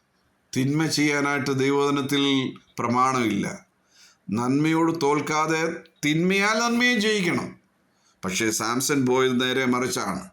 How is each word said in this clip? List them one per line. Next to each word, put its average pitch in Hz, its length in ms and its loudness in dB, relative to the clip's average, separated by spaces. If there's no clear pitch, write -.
തിന്മ 143 340 0
ചെയ്യാനായിട്ട് 143 720 0
ദൈവവചനത്തിൽ 143 640 0
പ്രമാണമില്ല. 120 840 0
നന്മയോട് 156 720 0
തോൽക്കാതെ 151 600 0
തിന്മയാൽ 190 540 2
നന്മയെ 240 360 2
ജയിക്കണം. 202 540 0
പക്ഷേ 101 260 -2
സാംസൺ 123 560 -2
പോയത് 127 340 2
നേരെ 127 240 0
മറിച്ചാണ്. 123 580 -2